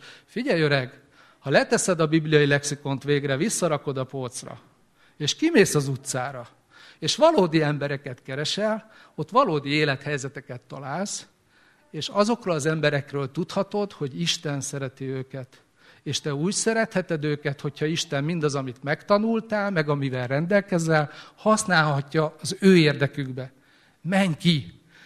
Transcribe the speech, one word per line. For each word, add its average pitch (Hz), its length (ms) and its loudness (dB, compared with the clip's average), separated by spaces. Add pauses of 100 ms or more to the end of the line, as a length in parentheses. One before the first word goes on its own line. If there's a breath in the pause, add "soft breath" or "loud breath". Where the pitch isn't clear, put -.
(240 loud breath)
figyelj, 226 360 -2
öreg, 139 400 0 (380 soft breath)
ha - 120 -8
leteszed 208 500 2
a 160 60 6
bibliai 151 400 4
lexikont 139 580 -2
végre, 139 320 0
visszarakod 151 600 -2
a 131 60 -4
polcra, 131 560 -12 (560 soft breath)
és 143 200 -4
kimész 311 380 4
az 143 140 2
utcára, 127 600 -8 (500 loud breath)
és - 180 -4
valódi 190 460 4
embereket 143 600 -4
keresel, 196 680 -4 (240 loud breath)
ott 156 160 -8
valódi 185 400 2
élethelyzeteket 139 880 -4
találsz, 147 680 -10 (640 soft breath)
és 156 180 -8
azokról 208 460 0
az 147 120 -2
emberekről 147 640 0
tudhatod, 196 600 -4
hogy 151 280 -8
Isten 156 400 -2
szereti 135 440 -8
őket. 131 580 -10 (400 soft breath)
És - 180 -6
te 151 140 -4
úgy 160 180 -2
szeretheted 185 720 0
őket, 147 360 -2
hogyha 151 240 -6
Isten 151 400 -2
mindaz, 151 300 0
amit 131 280 -8
megtanultál, 208 880 0
meg 156 180 0
amivel 135 380 -2
rendelkezel, 160 840 0 (260 loud breath)
használhatja 156 1040 2
az 180 200 -8
ő 190 160 8
érdekükbe. 135 760 0 (480 soft breath)
Menj 190 360 0
ki, 160 440 -2 (260 loud breath)